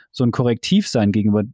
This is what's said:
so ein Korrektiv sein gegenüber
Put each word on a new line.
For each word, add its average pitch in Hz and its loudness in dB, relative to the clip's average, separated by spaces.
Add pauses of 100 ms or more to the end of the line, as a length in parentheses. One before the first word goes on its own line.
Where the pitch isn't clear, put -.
(120)
so - -4
ein 120 2
Korrektiv 123 0
sein 104 0
gegenüber 104 0 (100)